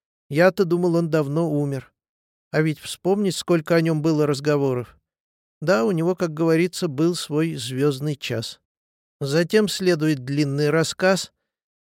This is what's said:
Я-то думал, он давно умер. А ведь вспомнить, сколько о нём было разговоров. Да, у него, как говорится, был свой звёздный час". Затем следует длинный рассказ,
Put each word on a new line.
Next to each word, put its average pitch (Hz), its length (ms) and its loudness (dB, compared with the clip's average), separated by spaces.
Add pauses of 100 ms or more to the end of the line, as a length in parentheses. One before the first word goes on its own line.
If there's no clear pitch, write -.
(300)
Я-то 185 360 2
думал, 175 300 0
он 170 140 0
давно 156 420 0
умер. 143 400 -4 (600)
А 151 100 2
ведь 156 180 -2
вспомнить, 196 560 -2
сколько 170 400 0
о 165 60 4
нём 160 200 0
было 151 240 2
разговоров. 139 720 0 (640)
Да, 196 240 2
у 220 60 2
него, 170 240 0
как 170 180 -4
говорится, 165 540 0
был 160 280 0
свой 160 400 -4
звёздный 135 600 -2
час". - 460 -8 (600)
Затем 170 480 0
следует 156 560 0
длинный 143 440 -2
рассказ, 165 600 0 (500)